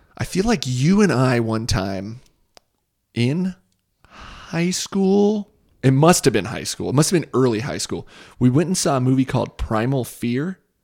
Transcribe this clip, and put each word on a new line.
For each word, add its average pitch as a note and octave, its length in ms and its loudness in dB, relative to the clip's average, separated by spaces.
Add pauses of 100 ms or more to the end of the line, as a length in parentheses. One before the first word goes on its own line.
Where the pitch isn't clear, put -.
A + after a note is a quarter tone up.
(160)
I - 80 -6
feel F#3 200 -2
like A3 220 0
you C#3 360 2
and F#3+ 80 6
I B2+ 300 2
one A2+ 260 -2
time G2 540 -4 (920)
in D#3+ 420 -2 (500)
high - 640 -6
school, G3+ 800 0 (320)
it C3 100 4
must D#3+ 320 4
have C3 80 4
been G#2 140 0
high E2 180 -10
school. F2+ 260 -6
It A2 40 -2
must D3+ 160 2
have E3+ 100 2
been - 140 -8
early B2 260 2
high F#2 180 -6
school. F2 280 -8 (320)
We B2 120 4
went D3+ 180 2
and F#3 100 -2
saw C#3 200 0
a - 20 0
movie C3 240 2
called A#2+ 340 -4
Primal A#2+ 460 -2
Fear. C3+ 540 -6 (260)